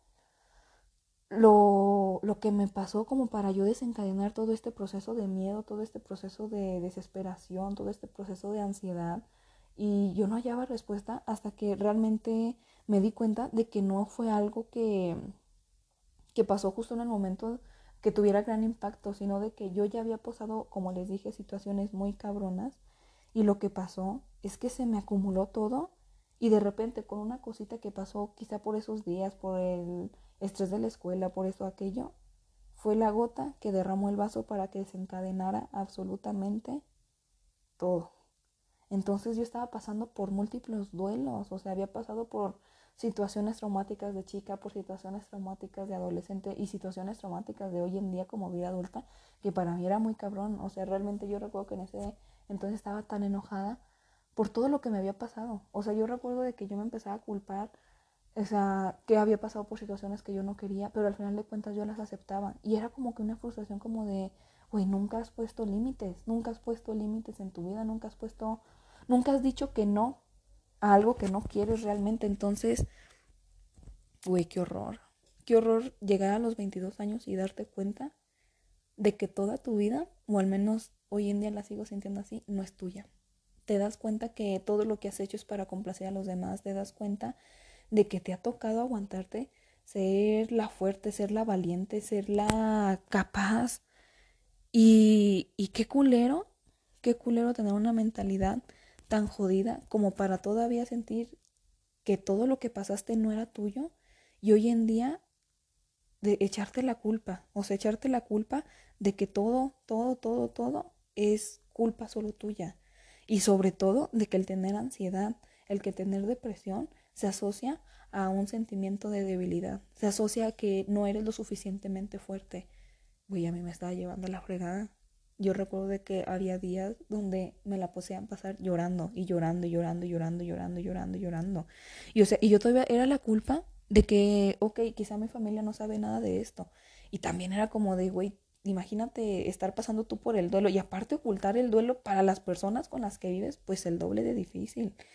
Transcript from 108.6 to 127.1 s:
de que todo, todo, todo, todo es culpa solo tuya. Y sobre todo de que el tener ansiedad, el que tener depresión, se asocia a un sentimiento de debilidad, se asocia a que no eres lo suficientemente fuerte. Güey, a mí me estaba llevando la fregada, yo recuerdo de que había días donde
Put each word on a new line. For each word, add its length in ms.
de 160
que 120
todo, 500
todo, 300
todo, 340
todo 440
es 480
culpa 360
solo 240
tuya. 460
Y 140
sobre 320
todo 400
de 160
que 80
el 100
tener 300
ansiedad, 600
el 140
que 100
tener 340
depresión, 600
se 140
asocia 540
a 160
un 180
sentimiento 640
de 140
debilidad, 580
se 120
asocia 400
a 60
que 360
no 180
eres 180
lo 80
suficientemente 880
fuerte. 500
Güey, 180
a 60
mí 100
me 80
estaba 220
llevando 360
la 120
fregada, 520
yo 140
recuerdo 360
de 140
que 240
había 320
días 380
donde 460